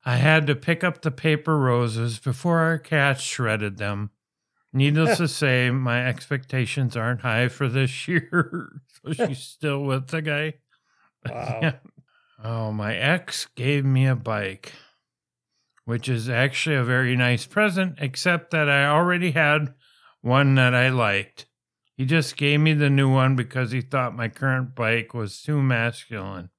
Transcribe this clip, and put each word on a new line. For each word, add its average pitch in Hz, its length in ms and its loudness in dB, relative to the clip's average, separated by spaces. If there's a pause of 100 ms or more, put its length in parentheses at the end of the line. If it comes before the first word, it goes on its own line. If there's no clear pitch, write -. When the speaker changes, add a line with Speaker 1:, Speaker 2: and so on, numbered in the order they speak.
Speaker 1:
I 123 120 0
had 151 300 6
to 143 80 2
pick 170 280 -2
up 175 180 -2
the 151 100 -2
paper 151 460 0
roses 117 600 0
before 165 400 -2
our 160 180 0
cat 139 420 -2
shredded 107 580 -4
them. 104 340 -6 (640)
Needless 147 440 2
to 170 100 0
<laughs> - 0 -
say, 127 440 0
my 123 340 -2
expectations 127 880 -4
aren't 117 260 -4
high 120 260 0
for 131 200 -4
this 131 400 -2
<laughs> - 0 -
year. 165 760 -2 (240)
So 151 80 -6
she's 147 260 -4
still 143 440 -6
with 131 240 -2
the 160 140 -6
guy. 151 320 -4 (760)
Speaker 2:
Wow. 120 320 -6
Speaker 1:
<laughs> - 0 -
Yeah. 156 120 0 (680)
Oh, 113 280 -4
my 104 240 -4
ex 151 600 -2
gave 139 280 0
me 135 220 4
a 131 100 4
bike, 104 560 -6 (1120)
which 117 220 -6
is 120 220 -2
actually 135 460 0
a 127 80 0
very 127 320 0
nice 123 320 2
present, 190 520 0
except 165 520 -2
that 156 180 0
I 139 160 4
already 175 460 2
had 147 420 2 (480)
one 135 320 4
that 127 220 4
I 127 140 4
liked. 104 580 -2 (480)
He 135 100 -4
just 135 320 0
gave 143 220 2
me 156 140 4
the 147 180 2
new 135 200 4
one 131 240 4
because 127 360 -4
he 127 100 -2
thought 127 340 -4
my 117 140 -4
current 131 460 -4
bike 117 400 -2
was 107 260 -8
too 147 220 0
masculine. 110 960 -4